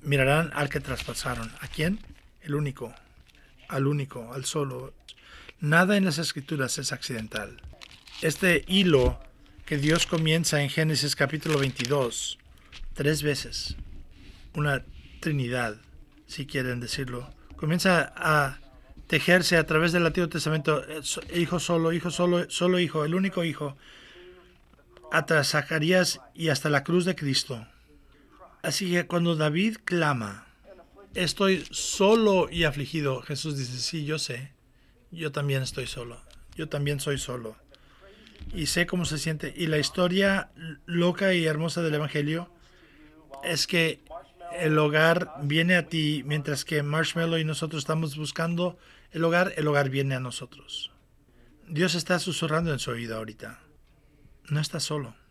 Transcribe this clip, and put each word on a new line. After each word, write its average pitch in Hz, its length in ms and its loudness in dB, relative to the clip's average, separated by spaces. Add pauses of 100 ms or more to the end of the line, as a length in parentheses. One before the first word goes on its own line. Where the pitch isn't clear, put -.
"Mirarán 143 520 4
al 143 140 0
que 143 120 -4
traspasaron". 120 800 -6
¿A 135 80 -12
quién? 180 320 -2 (400)
El 147 140 -4
único. 139 400 -4 (760)
Al 135 180 0
único, 135 460 -2
al 131 120 -8
solo. 135 500 -4 (680)
Nada 175 360 4
en 196 80 4
las 160 140 2
Escrituras 143 600 -4
es 131 140 -4
accidental. 110 680 -8 (600)
Este 160 440 4
hilo 156 540 4 (460)
que 156 100 0
Dios 151 300 4
comienza 160 560 2
en 135 80 -2
Génesis 156 460 0
capítulo 151 420 0
veintidós, 131 800 -2 (560)
tres 143 280 0
veces, - 540 -4 (760)
una 147 300 0 (360)
trinidad, 123 560 -2 (500)
si 139 200 -10
quieren 127 340 -2
decirlo, 123 540 -8 (220)
comienza 170 600 2
a 147 440 2 (480)
tejerse 175 480 4
a 156 100 6
través 160 260 4
del 175 140 4
Antiguo 165 220 2
Testamento, 151 600 0
eh, 151 140 -8
so-, - 180 -4 (140)
hijo 170 240 2
solo, 165 340 2
hijo 175 180 -2
solo, 175 380 2
solo 180 300 2
hijo, 156 260 0
el 156 100 0
único 185 300 0
hijo, 147 320 -4 (1300)
hasta 156 340 2
Zacarías 160 760 2 (140)
y 165 140 -2
hasta 151 220 2
la 139 140 4
cruz 175 200 2
de 185 100 0
Cristo. 131 520 -4 (960)
Así 175 280 -2
que 175 160 2
cuando 170 300 2
David 160 480 2
clama, 127 640 0 (680)
"Estoy 185 560 2
solo 202 800 4
y 170 140 0
afligido", 143 580 -2
Jesús 147 340 -6
dice, 123 220 -6
"Sí, 151 260 -4
yo 151 140 -4
sé, 131 340 -8 (580)
yo 160 200 -6
también 139 320 0
estoy 127 240 -6
solo, 120 340 -12 (360)
yo 156 120 -8
también 143 320 -2
soy 139 180 -2
solo. 120 380 -8 (1000)
Y 160 120 -2
sé 175 200 2
cómo 175 200 0
se 151 120 -4
siente". 156 380 -4
Y 170 120 -2
la 156 100 2
historia 190 720 2 (340)
loca 175 480 2
y 170 140 4
hermosa 160 340 0
del 160 140 2
Evangelio 151 560 -2 (920)
es 165 240 0
que 165 340 0 (580)
el 156 200 4
hogar 160 520 4 (120)
viene 160 340 4
a 170 120 2
ti, 151 380 0
mientras 143 380 -2
que 151 180 0
Marshmallow 160 560 0
y 160 60 0
nosotros 156 360 -4
estamos 156 360 -2
buscando 170 600 -4 (340)
el 165 120 0
hogar, 175 320 2
el 151 100 0
hogar 143 240 2
viene 135 240 0
a 127 60 -4
nosotros. - 720 -10 (760)
Dios 170 280 0
está 175 240 0
susurrando 165 540 -2
en 127 60 -2
su - 120 -6
oído 117 260 -6
ahorita. 110 440 -12 (880)
No 147 120 0
estás 151 220 -4
solo. 135 320 -6 (160)